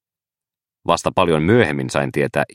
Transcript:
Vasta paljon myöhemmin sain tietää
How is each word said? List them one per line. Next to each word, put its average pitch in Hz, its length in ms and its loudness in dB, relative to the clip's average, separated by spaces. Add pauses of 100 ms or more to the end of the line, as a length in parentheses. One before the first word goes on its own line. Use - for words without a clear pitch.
(880)
Vasta 82 280 0
paljon 85 280 2
myöhemmin 78 460 2
sain 69 220 -2
tietää 71 320 -2 (120)